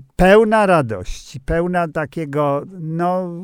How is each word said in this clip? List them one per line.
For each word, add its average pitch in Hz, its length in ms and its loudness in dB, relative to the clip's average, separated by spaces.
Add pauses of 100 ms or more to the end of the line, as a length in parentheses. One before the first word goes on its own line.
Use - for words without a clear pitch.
(160)
pełna 214 500 4
radości, 127 720 -2
pełna 175 480 -2
takiego, 147 760 -2 (160)
no, 175 500 -4 (140)